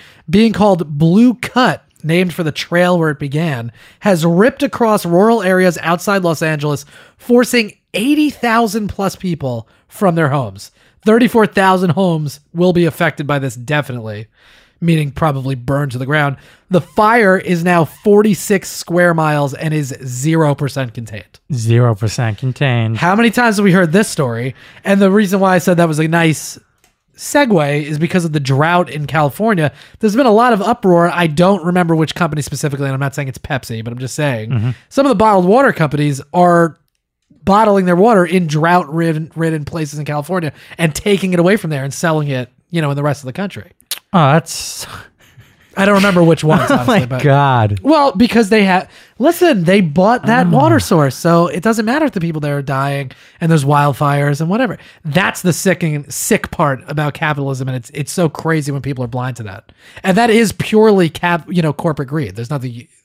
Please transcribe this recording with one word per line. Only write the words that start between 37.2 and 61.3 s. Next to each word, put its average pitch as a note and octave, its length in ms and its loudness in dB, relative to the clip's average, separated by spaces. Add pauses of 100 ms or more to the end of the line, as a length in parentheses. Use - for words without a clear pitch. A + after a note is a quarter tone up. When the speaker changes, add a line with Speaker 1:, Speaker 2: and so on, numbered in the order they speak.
Speaker 1:
bottling G3 420 4
their F3+ 100 2
water G3 300 4
in F3+ 220 0
drought-ridden, D#3+ 880 0
ridden D#3+ 300 -4
places D3+ 340 -8
in D3 60 -8
California D3+ 480 -4 (240)
and E3 180 0
taking F#3+ 380 -2
it E3+ 60 2
away F#3 180 4
from D#3+ 140 -6
there C3+ 120 -4
and C#3 100 -8
selling D#3 360 -2
it, B2+ 200 -6 (200)
you E3+ 120 -2
know, D3 100 -2
in C#3 40 -4
the C#3+ 80 -4
rest D3 180 -4
of C3 40 -16
the B2+ 80 -10
country. F3+ 380 -10 (420)
Speaker 2:
Oh, D3+ 200 4
that's - 520 -4 (920)
Speaker 1:
I F#3+ 80 2
don't G3+ 100 4
remember F#3+ 260 4
which E3 220 4
ones, D#3 220 2
Speaker 2:
<laughs> - 40 0
Oh C#4+ 60 2
Speaker 1:
honestly, G3 260 2
Speaker 2:
my B2+ 40 -4
Speaker 1:
but B2 180 -4
Speaker 2:
God. C3 560 2
Speaker 1:
Well, C#4+ 320 2
because A3 380 2
they G#3+ 160 4
ha-, F#3 220 2 (300)
listen, D4+ 460 2
they F#3+ 180 4
bought F#3 440 0
that A#3 220 2
Speaker 2:
Oh. - 20 0
Speaker 1:
water D#4 300 4
source, D3 360 2
so E3+ 320 2
it F3+ 160 -6
doesn't A3 220 0
matter D4 200 0
if B3+ 60 -2
the G3 80 -6
people D#3+ 220 -4
there C#3+ 160 -4
are C#3+ 40 -4
dying C#3 500 -4 (280)
and E3 100 0
there's D#3+ 140 4
wildfires C#3+ 800 0
and D#3+ 80 -2
whatever. A3 280 -2 (280)
That's F3+ 360 -2
the F3 120 2
sicking, D#3+ 560 -2
sick - 420 -4
part C#3 360 -2
about D3 260 -4
capitalism, C#3 560 -4
and B2+ 80 -6
it's, B2 160 -12
it's D3 180 -8
so F3 180 0
crazy D3+ 440 -4
when C#3 80 -6
people C3 240 -6
are - 20 -6
blind B2 300 -8
to A#2 60 -12
that. G2 280 -16 (320)
And F#3 140 2
that A#3 120 4
is A3 220 2
purely G#3 580 2
cap-, F3 380 -4